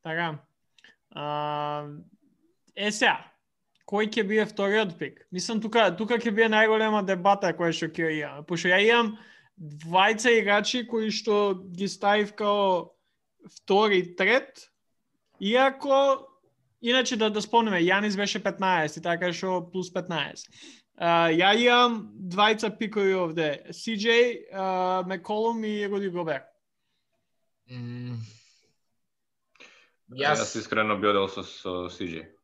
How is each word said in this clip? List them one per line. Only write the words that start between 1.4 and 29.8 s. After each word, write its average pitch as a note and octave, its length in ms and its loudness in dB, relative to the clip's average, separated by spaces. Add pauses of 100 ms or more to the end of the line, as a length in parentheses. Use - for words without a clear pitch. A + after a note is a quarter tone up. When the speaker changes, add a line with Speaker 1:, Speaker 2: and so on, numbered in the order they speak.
Speaker 1:
е, G#3 160 -4
сега, G#3+ 320 0 (640)
кој G#3+ 240 -2
ќе A3 160 -2
биде G#3+ 180 2
вториот G#3 520 -2
пик? - 340 -12
Мислам, F3+ 280 -4
тука, A3 360 2
тука A3 240 -2
ќе A#3 100 -2
биде A3 220 4
најголема A3 520 4
дебата F#3+ 520 2
која E3+ 160 0
што E3 160 -4
ќе E3 200 -2
ја D#3 40 0
имаме. D3 340 -8
Пошто E3+ 220 -2
ја F#3 160 6
имам A3+ 320 4 (400)
двајца F3+ 800 2
играчи G#3+ 500 0
кои A3 220 -4
што G#3 460 0 (100)
ги F#3 240 -6
ставив G#3 480 0
као G3+ 560 0 (680)
втори, F#3 560 2
трет, A3 520 0 (720)
иако, C4+ 840 2 (560)
иначе B3 340 0
да, G#3+ 140 0
да G#3 120 -4
спомнеме, G#3 420 2
Јанис G3 320 2
беше G3+ 260 -4
петнаест F#3 540 0
и E3 60 -12
така F3 300 -2
што F3+ 380 -4
плюс F3+ 220 -8
петнаест. F3+ 580 -6 (480)
А, E3+ 320 4
ја F3+ 240 6
имам A#3+ 560 4
двајца G#3 640 0
пикови G3+ 400 0
овде. D#3+ 560 -2
Си A3+ 240 -8
Џеј, A#3 580 2
а, F#3 540 0
Меколум G#3+ 580 -4
и G#3 220 -4
Руди G3 240 -2
Гобер. D#3+ 320 -4 (1300)
Speaker 2:
М, B2 480 -10 (1900)